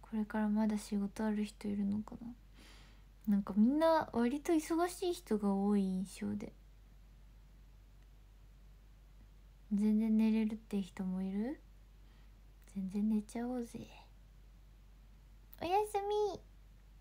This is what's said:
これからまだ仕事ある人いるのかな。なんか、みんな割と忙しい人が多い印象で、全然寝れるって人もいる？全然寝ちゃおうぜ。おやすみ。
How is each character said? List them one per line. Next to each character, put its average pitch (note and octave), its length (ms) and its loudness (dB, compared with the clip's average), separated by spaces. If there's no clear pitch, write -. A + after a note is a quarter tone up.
こ - 160 -8
れ G#3+ 80 0
か G#3+ 140 -6
ら G#3+ 100 2
ま G#3+ 180 2
だ G#3+ 100 0
仕 G#3 200 -4
事 G3+ 280 -4
あ G#3+ 60 0
る G#3 140 -2
人 - 240 -10
い G3+ 80 -2
る G3+ 100 0
の G3+ 140 -2
か A#3+ 200 -12
な。 - 1120 -8
な G3+ 40 4
ん G3+ 40 0
か、 G3 140 -6
み G#3+ 100 8
ん C#4+ 120 4
な D#4+ 340 4
割 A#3+ 280 0
と F4 120 0
忙 E4 360 2
し F4 220 -4
い F4 40 -2
人 - 240 -4
が G3+ 160 0
多 G3+ 220 2
い G3+ 60 2
印 F#3+ 380 -4
象 G#3 140 -4
で、 G#3 180 -8
全 G#3+ 280 4
然 A3 180 4
寝 A3 140 4
れ A3 140 2
る A3 80 -2
っ - 20 -10
て G3+ 260 -4
人 F#3+ 220 -8
も F#3 180 -2
い F#3+ 80 -4
る？ A3+ 300 -4
全 F#3+ 160 -6
然 G#3 180 0
寝 G#3+ 140 2
ち A#3 160 -10
ゃ A#3 80 -4
お B3 80 -4
う A#3+ 100 -4
ぜ。 - 220 -12
お - 20 -6
や F4+ 220 2
す G#4 140 -12
み。 G#4 400 -2